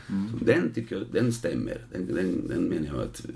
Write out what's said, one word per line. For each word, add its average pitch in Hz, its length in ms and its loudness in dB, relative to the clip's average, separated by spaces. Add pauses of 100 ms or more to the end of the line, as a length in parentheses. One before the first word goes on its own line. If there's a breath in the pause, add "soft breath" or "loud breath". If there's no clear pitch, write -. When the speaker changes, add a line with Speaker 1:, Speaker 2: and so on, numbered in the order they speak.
Speaker 1:
Mm. 98 200 0 (100)
Speaker 2:
Så 117 60 -2
den 170 300 4
tycker 117 220 -4
jag, 98 160 -4
den 120 200 4
stämmer. 71 460 -2 (140)
Den, 95 220 -4
den, 90 340 0
den 82 160 2
menar 78 220 0
jag 67 140 -2
att - 240 -6 (120)